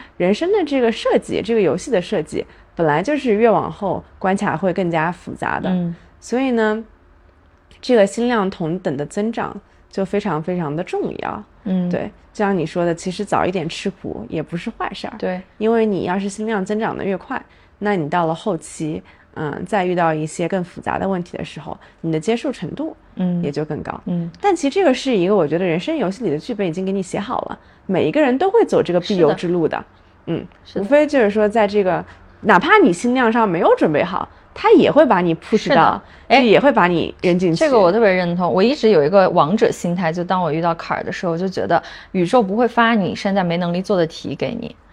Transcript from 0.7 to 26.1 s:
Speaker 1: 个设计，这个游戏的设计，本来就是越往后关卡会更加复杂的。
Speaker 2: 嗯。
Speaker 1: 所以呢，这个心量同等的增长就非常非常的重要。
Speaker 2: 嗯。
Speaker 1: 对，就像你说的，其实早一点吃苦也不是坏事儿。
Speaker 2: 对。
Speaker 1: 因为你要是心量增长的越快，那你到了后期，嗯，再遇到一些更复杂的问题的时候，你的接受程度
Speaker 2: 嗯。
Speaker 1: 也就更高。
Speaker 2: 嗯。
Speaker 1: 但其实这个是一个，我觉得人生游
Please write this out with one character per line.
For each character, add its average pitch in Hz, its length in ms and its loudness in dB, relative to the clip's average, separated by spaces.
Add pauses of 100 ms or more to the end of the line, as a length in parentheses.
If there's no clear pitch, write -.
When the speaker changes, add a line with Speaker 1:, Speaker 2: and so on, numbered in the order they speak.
Speaker 1:
个 233 100 2
设 311 280 0
计， - 240 -2
这 226 120 -2
个 226 60 2
游 165 160 2
戏 226 140 -8
的 202 100 2
设 175 220 -4
计， - 220 -6 (300)
本 170 120 0
来 151 160 2
就 285 140 -2
是 262 180 0
越 226 160 4
往 151 200 0
后 165 320 -6 (160)
关 196 180 -2
卡 165 200 -2
会 180 160 -2
更 175 180 -2
加 165 220 0
复 - 220 -12
杂 - 260 -4
的。 - 80 -4
Speaker 2:
嗯。 175 260 -2 (260)
Speaker 1:
所 240 200 -4
以 269 120 0
呢， 220 300 0 (960)
这 254 140 0
个 202 120 6
心 233 200 -4
量 220 220 0
同 175 300 -4
等 175 180 -4
的 143 100 -4
增 214 260 -4
长 - 220 -6 (360)
就 196 140 -4
非 202 140 -4
常 170 240 -2
非 180 140 -4
常 151 180 -4
的 165 80 -4
重 381 360 -6
要。 - 260 -8 (200)
Speaker 2:
嗯。 185 260 -2
Speaker 1:
对， 175 200 -4 (220)
就 214 120 -2
像 196 120 0
你 156 80 0
说 170 200 -2
的， 170 100 0
其 175 160 -6
实 202 140 -6
早 151 200 0
一 175 60 0
点 180 180 -4
吃 - 220 -6
苦 - 380 -12
也 160 140 -6
不 165 140 -10
是 196 220 -8
坏 - 160 -6
事 - 120 -12
儿。 - 120 -12
Speaker 2:
对。 185 220 -4 (180)
Speaker 1:
因 220 120 0
为 226 140 4
你 190 200 -2
要 180 140 -2
是 196 100 -4
心 214 180 -8
量 208 180 -2
增 214 140 -4
长 208 180 -4
的 - 80 -6
越 190 120 -2
快， - 240 -8 (380)
那 202 180 -2
你 151 120 -2
到 170 180 0
了 160 80 0
后 175 220 -4
期， 160 460 -8 (320)
嗯， - 320 -8
再 190 180 -2
遇 180 100 -2
到 170 180 0
一 156 140 -4
些 165 220 -4
更 190 160 -2
复 - 160 -16
杂 - 180 -4
的 190 100 -2
问 185 140 -4
题 - 140 -12
的 - 80 -8
时 - 160 -14
候， - 180 -14 (220)
你 165 100 -4
的 156 80 -2
接 220 180 -2
受 269 140 -4
程 170 240 -8
度 311 220 -8 (180)
Speaker 2:
嗯。 180 280 -2
Speaker 1:
也 143 80 -2
就 151 140 -4
更 151 180 -8
高。 - 240 -10
Speaker 2:
嗯。 175 240 -4 (100)
Speaker 1:
但 403 140 2
其 277 140 -2
实 269 60 -4
这 392 100 2
个 277 80 6
是 262 240 0
一 175 120 2
个， 208 60 4
我 175 120 4
觉 151 120 0
得 190 60 0
人 170 140 0
生 311 180 -4
游 190 140 -2